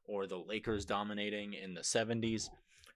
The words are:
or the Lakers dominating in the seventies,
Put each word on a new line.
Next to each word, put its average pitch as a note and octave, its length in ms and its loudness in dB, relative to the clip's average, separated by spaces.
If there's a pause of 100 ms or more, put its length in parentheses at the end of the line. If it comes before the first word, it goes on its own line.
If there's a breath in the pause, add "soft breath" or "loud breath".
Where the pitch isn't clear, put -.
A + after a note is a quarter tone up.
or G2+ 200 -2
the F#2 120 -4
Lakers G#2 480 0
dominating G#2 680 0
in F#2+ 220 -8
the F#2+ 80 -6
seventies, A2+ 640 2 (460 soft breath)